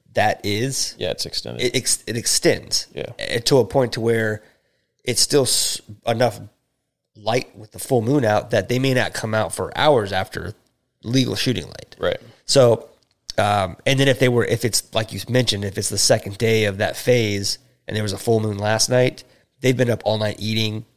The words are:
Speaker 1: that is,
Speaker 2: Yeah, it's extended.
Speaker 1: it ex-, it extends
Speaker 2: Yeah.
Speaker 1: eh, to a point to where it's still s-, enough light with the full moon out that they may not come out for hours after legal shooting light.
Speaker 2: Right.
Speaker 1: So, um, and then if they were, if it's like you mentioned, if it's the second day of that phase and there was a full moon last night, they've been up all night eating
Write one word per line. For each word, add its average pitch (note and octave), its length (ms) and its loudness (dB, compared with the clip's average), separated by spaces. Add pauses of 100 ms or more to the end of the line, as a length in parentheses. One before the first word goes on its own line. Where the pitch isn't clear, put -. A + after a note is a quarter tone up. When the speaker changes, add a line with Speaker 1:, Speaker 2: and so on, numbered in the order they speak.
(140)
Speaker 1:
that G#2 300 0
is, G#2+ 540 -4
Speaker 2:
Yeah, G2 140 -4
it's - 160 -6
extended. - 360 -8
Speaker 1:
it B2 120 -2
ex-, - 320 -2
it A2+ 100 -4
extends - 760 0
Speaker 2:
Yeah. - 240 -8
Speaker 1:
eh, - 220 -4
to C#3 180 4
a A#2 60 4
point B2 280 0
to A#2 80 -6
where A2+ 400 0 (640)
it's - 180 -2
still C#3 220 4
s-, - 360 -2 (280)
enough A#2 320 0 (760)
light A2 400 -4
with G#2+ 160 -20
the A2+ 80 -18
full B2 220 2
moon B2+ 240 2
out G#2+ 260 2
that G2+ 180 0
they B2 100 0
may C3 160 2
not G#2+ 180 0
come A2 220 -4
out G2+ 180 -2
for - 240 -6
hours A#2 340 4
after F#2 440 -6 (480)
legal A#2+ 320 0
shooting G2 300 -2
light. - 340 -18
Speaker 2:
Right. - 180 -2 (280)
Speaker 1:
So, A#2+ 440 4 (480)
um, G2+ 480 0
and C3+ 140 2
then C#3 80 4
if B2+ 100 2
they B2+ 120 4
were, A#2+ 160 2
if A#2 200 -2
it's - 300 -2
like A2 180 -4
you G#2 60 -8 (100)
mentioned, A2+ 340 0
if G2+ 140 -6
it's A2 120 -4
the G#2 100 -6
second G#2 400 0
day A2 260 2
of G2 140 -2
that G2 180 -2
phase G#2 600 0 (280)
and G#2+ 80 -6
there G#2+ 80 -2
was G2+ 100 -4
a F#2+ 40 -8
full A2+ 220 2
moon G#2+ 180 -4
last G#2+ 320 0
night, B2+ 340 2 (380)
they've B2+ 160 2
been A#2+ 140 2
up A2 140 -2
all G#2+ 120 0
night G#2+ 220 -4
eating A2 460 -2 (120)